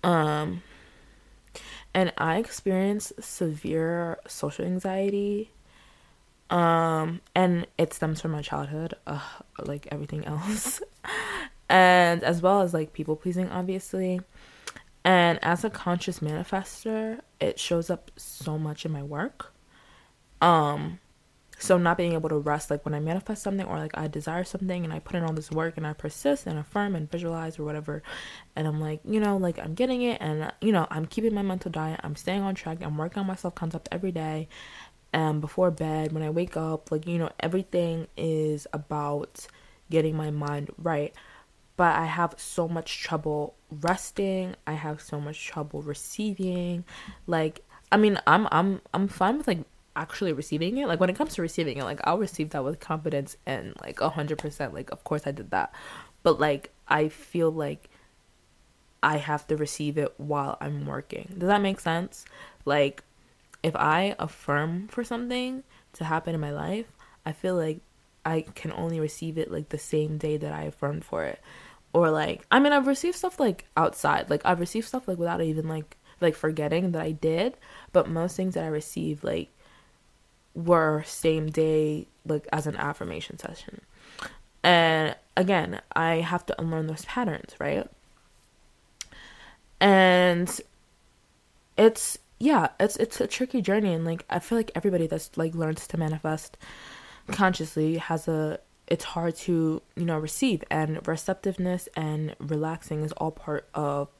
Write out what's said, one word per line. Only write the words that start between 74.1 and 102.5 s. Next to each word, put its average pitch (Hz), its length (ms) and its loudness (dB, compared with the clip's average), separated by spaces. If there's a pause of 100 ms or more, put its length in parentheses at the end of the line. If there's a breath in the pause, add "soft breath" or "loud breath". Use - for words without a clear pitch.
Like, 160 160 0
I've 180 140 4
received 220 280 -4
stuff, 254 200 -6
like, 180 100 -2
without 170 240 0
even, 156 260 -2
like, 160 300 -8 (240 soft breath)
like, 165 140 4
forgetting 160 560 0
that 165 100 -2
I 160 100 -2
did. 160 460 0 (340 loud breath)
But - 160 6
most 165 280 -2
things 185 180 -2
that 165 100 -2
I 160 40 -4
received, 156 560 -4
like, 165 260 -4 (1040 soft breath)
were 160 520 4
same 160 440 0
day, 156 580 2 (180)
like, 151 280 -4
as 151 140 -2
an 147 80 -4
affirmation - 640 -6
session. - 420 -14 (800 loud breath)
And 160 520 6 (200)
again, 180 460 2 (140)
I 165 220 2
have 170 280 -2
to - 160 -4
unlearn 160 260 -2
those 156 180 -8
patterns, - 540 -4
right? 147 300 -2 (1900 loud breath)
And 180 800 8 (1120)
it's, - 440 6 (200)
yeah, 240 300 6 (100)
it's, 214 180 4
it's - 220 0
a - 80 2
tricky 254 340 -2
journey. 196 320 2
And, 165 120 0
like, 165 240 -2
I - 100 0
feel - 200 0
like 220 160 -2
everybody 180 320 2
that's, 160 300 -6
like, 165 180 0
learns 160 320 -2
to 170 100 -6
manifest 156 580 -2 (720 loud breath)
consciously 165 720 2
has 165 300 -2
a, 156 320 -2 (280)
it's 170 160 0
hard 165 320 -2
to, 160 460 2 (140)
you 170 100 -2
know, 165 120 0
receive. 156 540 0
And 156 360 0
receptiveness 180 880 -2
and 156 440 -2
relaxing 156 640 -4